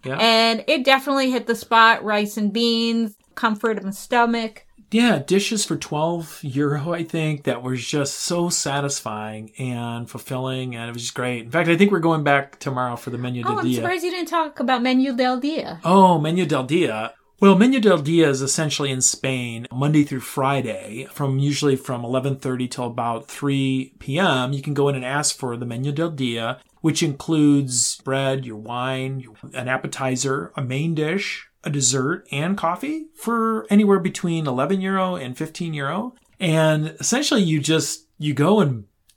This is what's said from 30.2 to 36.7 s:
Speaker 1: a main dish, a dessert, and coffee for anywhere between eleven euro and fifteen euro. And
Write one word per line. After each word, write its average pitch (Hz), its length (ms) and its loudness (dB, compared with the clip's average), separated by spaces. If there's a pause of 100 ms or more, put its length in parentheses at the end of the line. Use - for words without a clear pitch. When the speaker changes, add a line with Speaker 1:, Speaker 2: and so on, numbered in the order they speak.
Speaker 1:
a 143 40 -4
main 143 340 -2
dish, 156 520 -4 (160)
a - 60 -6
dessert, 135 640 -2
and 165 260 -2
coffee 269 560 -4
for 226 560 -2
anywhere 208 300 6
between 170 480 -2
eleven 139 340 0
euro 190 340 -2
and 123 220 -10
fifteen 160 380 -6
euro. 170 400 -4 (240)
And 156 600 2